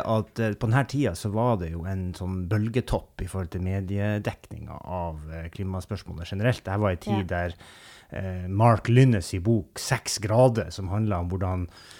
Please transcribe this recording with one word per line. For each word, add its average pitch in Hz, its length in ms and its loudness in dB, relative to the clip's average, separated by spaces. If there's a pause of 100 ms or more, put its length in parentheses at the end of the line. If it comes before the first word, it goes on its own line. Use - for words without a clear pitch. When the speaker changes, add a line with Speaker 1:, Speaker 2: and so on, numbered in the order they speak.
Speaker 1:
at, 110 340 -2
eh, 110 140 0
på 110 160 -2
denne 131 180 4
tida 131 280 0
så 104 160 -4
var 113 260 2
det 85 140 -4
jo 82 140 -6
en 92 280 -4
sånn 92 340 -4
bølgetopp 107 760 -2
i - 80 -4
forhold 92 180 -4
til 87 120 -6
mediedekninga 98 1200 -4
av, 85 320 -6 (160)
eh, 82 160 -10
klimaspørsmålet 92 800 -8
generelt. 107 340 0
Det 95 100 -6
her 101 40 0
var 104 140 2
en 90 60 0
tid 101 340 -2
Speaker 2:
Ja. 87 160 -2
Speaker 1:
der, 87 60 -6 (580)
eh, 92 360 -6
Mark 107 420 4
Lynnes 120 440 6
i 95 60 -2
bok 107 400 0
Seks - 400 -2
grader, 110 500 4
som 95 200 -8
handla 101 320 0
om 87 80 -2
hvordan 92 380 -2 (320)